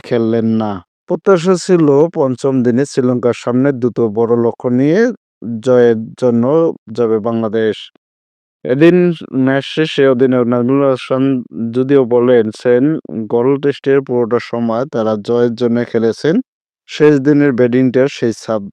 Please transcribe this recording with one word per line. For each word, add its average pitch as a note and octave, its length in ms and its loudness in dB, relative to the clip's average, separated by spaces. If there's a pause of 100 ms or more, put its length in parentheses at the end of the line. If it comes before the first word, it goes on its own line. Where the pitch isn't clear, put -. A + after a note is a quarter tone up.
খেললেন A2+ 500 0
না? A2 160 -2 (340)
প্রত্যাশা F3+ 520 0
ছিল E3 300 2 (280)
পঞ্চম C3+ 480 -2
দিনে B2 240 2
শ্রীলঙ্কার B2 580 -2
সামনে B2+ 280 0
দুটো A#2+ 360 -2
বড় A2+ 280 0
লক্ষ্য A#2 340 -2
নিয়ে C#3+ 300 2 (600)
জয়ের A#2+ 380 4 (200)
জন্য A#2 260 0 (480)
যাবে A2 280 -2
বাংলাদেশ। A2 560 -2 (880)
এদিন D#3+ 320 4 (380)
ম্যাচ C3+ 300 0
শেষে D#3 440 -2
অধিনায়ক B2+ 380 2
নাজমুল B2 380 0
হাসান C3 400 -2 (480)
যদিও C3 320 2
বলেছেন, B2 800 2 (440)
গল A#2+ 200 -2 (140)
টেস্টের C#3 420 0
পুরোটা A#2+ 380 -2
সময় A#2 460 -4
তারা A2 260 -2 (120)
জয়ের A#2+ 300 0
জন্য A#2 300 -2
খেলেছেন, A2+ 500 -2 (540)
শেষ D3+ 320 4
দিনের C#3+ 320 2
ব্যাটিংটার B2+ 560 2
সেই A#2 240 -4
ছাপ A2 300 -6 (100)